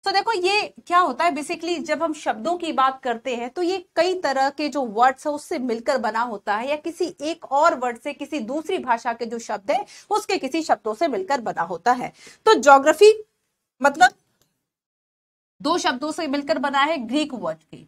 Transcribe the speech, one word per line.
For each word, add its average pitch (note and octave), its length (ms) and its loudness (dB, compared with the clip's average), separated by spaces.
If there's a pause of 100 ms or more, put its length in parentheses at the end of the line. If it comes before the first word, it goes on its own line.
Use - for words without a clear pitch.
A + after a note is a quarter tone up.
तो G4+ 60 -2
देखो G4 220 0
ये F#4+ 420 0 (120)
क्या F4 120 2
होता D#4+ 260 2
है, F4 60 4
basically E4 520 -6
जब D4+ 200 -2
हम E4 100 -2
शब्दों D4+ 460 -4
की E4 140 -6
बात C4 300 0
करते A#3+ 340 -4
हैं A#3+ 140 -8
तो F4+ 120 -6
ये F4+ 160 -2 (180)
कई F4+ 240 2
तरह C4+ 300 0
के D4 180 -4
जो C#4 140 -4
वर्ड्स A#3+ 440 2
है D4+ 60 -2
उससे D4 260 -8
मिलकर B3 400 -2
बना A3 220 -2
होता G#3+ 360 -4
है A#3+ 120 -4
या C#4+ 80 -2
किसी E4 440 -6
एक D#4+ 240 -6
और D4+ 300 2
वर्ड A#3+ 260 -4
से, D4 120 -8
किसी C#4+ 260 -8
दूसरी D4+ 400 -4
भाषा A#3+ 340 -2
के A#3 140 -8
जो A#3 120 -8
शब्द A3 320 -8
हैं F#4 160 -2 (240)
उसके G#4 280 -2
किसी C#4+ 240 -4
शब्दों A#3 320 -2
से E4+ 140 -2
मिलकर B3+ 320 -2
बना F#3 220 -6
होता F3+ 300 -2
है। B3 200 -4 (340)
तो A4 80 8
ज्योग्राफी D4+ 720 6 (580)
मतलब D4+ 280 6 (1500)
दो D#4+ 160 2
शब्दों D4+ 340 -2
से E4 140 -4
मिलकर C#4+ 320 -2
बना C4+ 220 -2
है, D4+ 180 0
ग्रीक C4 360 -2
वर्ड E3+ 240 -8
के - 180 -20 (120)